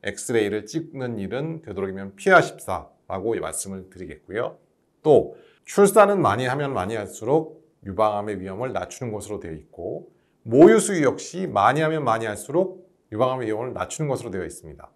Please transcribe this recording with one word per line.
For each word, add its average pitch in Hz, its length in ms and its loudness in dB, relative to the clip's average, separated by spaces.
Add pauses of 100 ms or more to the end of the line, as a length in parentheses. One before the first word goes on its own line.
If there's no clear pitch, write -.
엑스레이를 104 640 -2
찍는 123 520 -8
일은 139 440 -6
되도록이면 95 540 -8
피하십사라고 98 1200 0
말씀을 92 500 -10
드리겠고요. 90 680 -10 (460)
또 139 340 4 (280)
출산은 202 560 6
많이 120 260 2
하면 135 260 -2
많이 107 240 -4
할수록 117 680 -4 (180)
유방암의 104 560 -2
위험을 95 320 -8
낮추는 95 400 -8
것으로 101 280 -10
되어 85 120 -12
있고 - 560 -12 (340)
모유 170 380 10
수유 190 220 -2
역시 175 440 -2
많이 107 360 2
하면 156 220 -2
많이 113 220 0
할수록 139 600 -4 (240)
유방암의 127 360 -2
위험을 110 260 -4
낮추는 - 340 -6
것으로 120 220 -6
되어 92 140 -6
있습니다. 78 520 -16